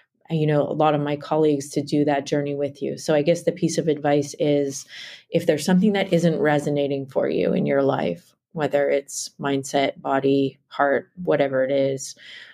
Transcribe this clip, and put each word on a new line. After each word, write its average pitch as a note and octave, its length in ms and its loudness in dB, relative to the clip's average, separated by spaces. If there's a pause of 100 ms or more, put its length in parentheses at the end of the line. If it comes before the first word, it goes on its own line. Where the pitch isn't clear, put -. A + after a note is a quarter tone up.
(300)
you D#3 160 0
know, D3 160 2
a - 100 -2
lot D3+ 220 2
of D3 60 0
my D3 160 -2
colleagues D3+ 540 0
to D3 120 -2
do D3 220 0
that C#3+ 220 0
journey C#3+ 280 -2
with C#3+ 280 -6
you. C3+ 160 -6
So - 160 0
I D3 80 2
guess E3+ 220 0
the D#3+ 80 0
piece - 260 -2
of D#3 100 -2
advice D3 500 0
is, C#3+ 460 0 (460)
if E3 160 0
there's D3+ 180 0
something F#3+ 280 4
that G3 200 0
isn't E3+ 280 2
resonating C#3+ 680 0
for C3+ 220 -2
you - 240 0
in - 140 0
your C#3 160 2
life, C3+ 520 0 (180)
whether C#3+ 380 0
it's - 400 -4 (100)
mindset, C#3 600 -2
body, C#3 580 0 (100)
heart, C#3+ 420 0 (120)
whatever C#3 420 0
it C3 60 -4
is, C3+ 460 -2 (360)